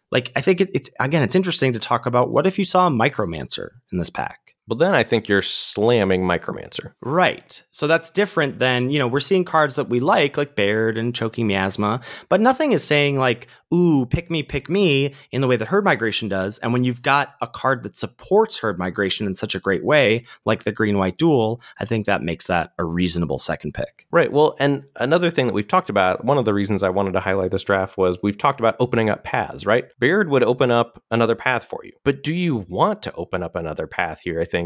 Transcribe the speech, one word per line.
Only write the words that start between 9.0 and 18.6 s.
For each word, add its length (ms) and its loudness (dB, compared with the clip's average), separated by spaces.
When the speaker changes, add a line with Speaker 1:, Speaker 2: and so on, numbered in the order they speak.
Speaker 1:
we're 140 -2
seeing 240 2
cards 300 0
that 120 -2
we 140 0
like, 340 2
like 200 -4
Baird 420 0
and 180 -4
Choking 320 -4
Miasma, 540 0
but 140 2
nothing 320 2
is 100 2
saying, 340 2
like, 300 0
"Ooh, 320 4
pick 240 -4
me, 140 -2
pick 260 -6
me," 440 2
in 80 -2
the 80 2
way 80 4
that 140 -2
Herd 160 2
Migration 420 0
does. 320 -2
And 140 -2
when 100 2
you've 180 -2
got 400 0
a 60 -6
card 360 -2
that 120 -14
supports 640 -2
Herd 180 -2